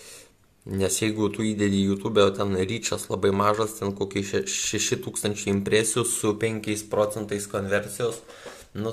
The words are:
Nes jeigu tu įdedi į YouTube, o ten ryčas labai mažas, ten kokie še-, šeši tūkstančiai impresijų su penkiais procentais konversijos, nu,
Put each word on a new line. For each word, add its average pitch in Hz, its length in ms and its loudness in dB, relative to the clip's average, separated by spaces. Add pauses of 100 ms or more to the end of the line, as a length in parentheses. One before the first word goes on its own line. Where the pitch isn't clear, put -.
(640)
Nes 95 320 0
jeigu 107 320 0
tu 107 160 -4
įdedi 101 380 2
į 98 80 4
YouTube, 104 340 4
o 98 80 6
ten 101 240 0
ryčas 92 540 -2
labai 101 180 4
mažas, 104 480 2
ten 101 160 -2
kokie 98 320 -2
še-, - 240 -2
šeši - 540 -2
tūkstančiai 104 480 -4
impresijų 107 580 2
su - 220 0 (100)
penkiais 107 480 -2
procentais 104 560 0
konversijos, 101 800 -2 (500)
nu, 107 200 -4